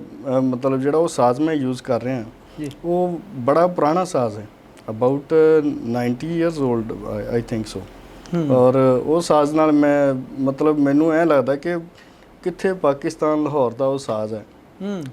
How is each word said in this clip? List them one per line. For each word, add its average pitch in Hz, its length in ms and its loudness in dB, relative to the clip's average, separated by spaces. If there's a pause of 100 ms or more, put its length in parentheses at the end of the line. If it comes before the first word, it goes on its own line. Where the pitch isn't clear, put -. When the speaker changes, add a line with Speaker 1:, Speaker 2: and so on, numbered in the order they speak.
(260)
Speaker 1:
ਅ, 131 140 0
ਮਤਲਬ 131 400 0
ਜਿਹੜਾ 143 180 0
ਉਹ 165 100 2
ਸਾਜ਼ 123 320 2
ਮੈਂ 160 140 0
ਯੂਜ਼ 127 280 -4
ਕਰ 131 200 -2
ਰਿਹਾ, 123 220 -6 (360)
Speaker 2:
ਜੀ। 147 100 -8 (140)
Speaker 1:
ਉਹ 175 360 -2 (140)
ਬੜਾ 143 320 2
ਪੁਰਾਣਾ 175 380 0
ਸਾਜ਼ 120 340 -2
ਹੈ, 104 80 -14 (440)
about 135 460 0 (580)
ninety 123 320 -2
years 165 440 -2
old, 113 220 -2
I, 107 480 -4
I - 20 -6
think 110 340 -6
so। 98 40 -8 (540)
Speaker 2:
ਹੂੰ। 160 160 -2
Speaker 1:
ਔਰ 127 560 4
ਉਹ 156 140 2
ਸਾਜ਼ 151 340 2
ਨਾਲ 156 180 4
ਮੈਂ, 143 420 4 (260)
ਮਤਲਬ 143 380 0
ਮੈਨੂੰ 147 340 4
ਐਂ 165 140 2
ਲੱਗਦਾ 139 300 2
ਕਿ 175 220 -6 (640)
ਕਿੱਥੇ 180 300 -2
ਪਾਕਿਸਤਾਨ 151 680 0
ਲਾਹੌਰ 139 300 0
ਦਾ 131 140 -2
ਉਹ 135 120 0
ਸਾਜ਼ 107 360 -4
ਹੈ। 107 100 -10 (380)
Speaker 2:
ਹੂੰ। 196 200 -6 (100)